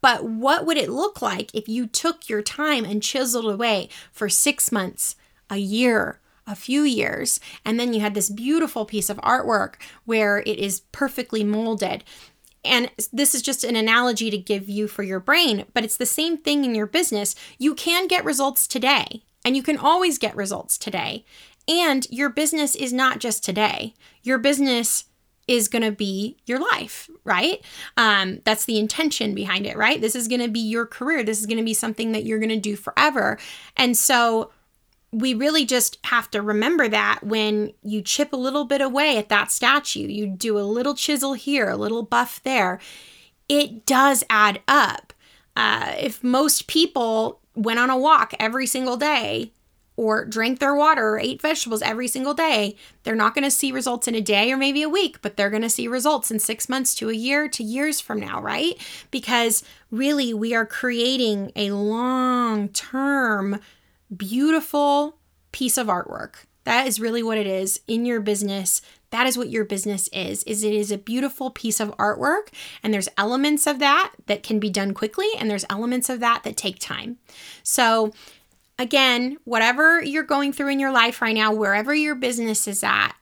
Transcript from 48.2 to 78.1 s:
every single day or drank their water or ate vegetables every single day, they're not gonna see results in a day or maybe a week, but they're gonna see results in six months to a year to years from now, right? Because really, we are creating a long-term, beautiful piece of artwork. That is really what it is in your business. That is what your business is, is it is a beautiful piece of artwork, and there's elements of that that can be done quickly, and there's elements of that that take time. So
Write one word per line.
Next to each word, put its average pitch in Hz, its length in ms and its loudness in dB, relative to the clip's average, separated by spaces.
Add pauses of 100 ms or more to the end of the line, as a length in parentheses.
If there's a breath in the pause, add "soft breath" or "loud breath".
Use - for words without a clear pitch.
every 247 260 0
single 254 300 -2
day 233 560 0 (440)
or 220 280 0
drank 226 340 -2
their 285 160 2
water 294 360 4
or 214 100 0
ate 247 200 -4
vegetables 247 400 -2
every 233 280 -2
single 262 260 -2
day, 220 400 0 (300 loud breath)
they're 226 100 -2
not 220 180 2
gonna 277 160 0
see 269 220 0
results 254 380 -2
in 226 80 -2
a 220 40 0
day 208 300 2
or 269 60 0
maybe 277 260 0
a 311 60 -2
week, 359 340 -2
but 208 140 -6
they're 202 140 0
gonna 220 200 0
see 240 160 -2
results 254 460 0
in 214 80 -2
six - 280 -4
months 254 280 0
to 220 120 -4
a 226 60 -2
year 277 320 0
to - 160 -6
years 277 380 -2
from 214 180 -6
now, 202 240 -8
right? - 340 -2 (360 loud breath)
Because 233 500 0 (300 loud breath)
really, 269 420 0
we 226 180 -2
are 226 140 0
creating 233 880 0
a 202 160 -2
long-term, 233 1900 0 (560 soft breath)
beautiful 294 1000 2 (360)
piece - 260 0
of 247 80 -2
artwork. - 600 -4 (180)
That 254 240 2
is 220 100 -2
really 226 240 -2
what 226 160 0
it 208 80 0
is 190 400 -2
in 226 180 0
your 240 160 0
business. 196 640 -2 (280 soft breath)
That 240 180 2
is 247 100 -2
what 233 100 -4
your 214 160 -2
business 202 480 -4
is, 190 300 -6
is 214 220 -4
it 208 100 2
is 208 160 0
a 202 80 -2
beautiful 254 520 -4
piece - 280 -4
of 208 200 -4
artwork, 285 500 0 (340 loud breath)
and 214 100 0
there's 196 240 -2
elements 269 480 2
of 294 140 0
that 294 340 4 (140)
that 208 160 -2
can 220 160 0
be 208 120 0
done 196 220 -2
quickly, 226 360 -2 (100)
and 220 100 -2
there's 196 220 -2
elements 247 400 -2
of 254 80 -4
that 233 240 2
that 220 140 -6
take 220 240 -6
time. - 380 -8 (440 loud breath)
So 226 500 2 (640 loud breath)